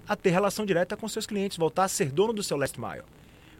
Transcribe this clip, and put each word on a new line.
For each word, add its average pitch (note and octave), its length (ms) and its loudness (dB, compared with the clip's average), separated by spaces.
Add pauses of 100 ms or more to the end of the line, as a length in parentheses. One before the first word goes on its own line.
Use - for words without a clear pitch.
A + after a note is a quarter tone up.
a G#3 80 -2
ter G3 160 2
relação G3 340 2
direta F3+ 320 2
com A3 120 -10
seus G#3 180 -6
clientes, G3+ 300 -2
voltar E3 280 2
a F#3+ 40 0
ser D3 240 0
dono G3+ 200 4
do G#3 100 -4
seu E3+ 140 -2
last C3+ 220 -2
mile. F#2 240 -8 (580)